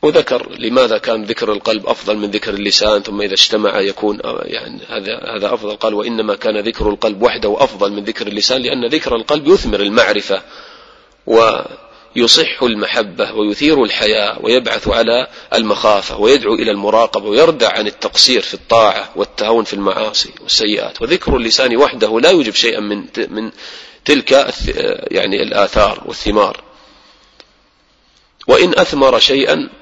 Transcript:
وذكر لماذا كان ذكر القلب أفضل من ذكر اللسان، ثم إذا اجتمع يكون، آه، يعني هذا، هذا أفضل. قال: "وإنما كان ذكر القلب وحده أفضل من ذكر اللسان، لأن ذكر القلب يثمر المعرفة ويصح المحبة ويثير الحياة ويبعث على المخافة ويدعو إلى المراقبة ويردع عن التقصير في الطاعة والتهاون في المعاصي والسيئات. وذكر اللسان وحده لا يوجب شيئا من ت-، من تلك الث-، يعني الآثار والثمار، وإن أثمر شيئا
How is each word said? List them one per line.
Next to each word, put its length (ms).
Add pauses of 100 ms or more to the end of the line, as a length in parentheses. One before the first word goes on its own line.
وذكر 560
لماذا 400
كان 260
ذكر 280
القلب 340
أفضل 300
من 140
ذكر 240
اللسان، 480
ثم 180
إذا 120
اجتمع 480
يكون، 440
آه، 200
يعني 440
هذا، 480
هذا 180
أفضل. 220
قال: 180
"وإنما 400
كان 260
ذكر 280
القلب 340
وحده 360
أفضل 340
من 120
ذكر 220
اللسان، 360
لأن 240
ذكر 300
القلب 320
يثمر 320
المعرفة 640 (840)
ويصح 1400
المحبة 720
ويثير 520
الحياة 580
ويبعث 460
على 380 (280)
المخافة 640
ويدعو 360
إلى 160
المراقبة 580
ويردع 440
عن 140
التقصير 560
في 120
الطاعة 640
والتهاون 480
في 100
المعاصي 560 (120)
والسيئات. 600
وذكر 340
اللسان 400
وحده 440
لا 100
يوجب 240
شيئا 260
من 320
ت-، 180
من 200 (540)
تلك 300
الث-، 440 (320)
يعني 320
الآثار 640
والثمار، 580 (1800)
وإن 300
أثمر 400
شيئا 500 (140)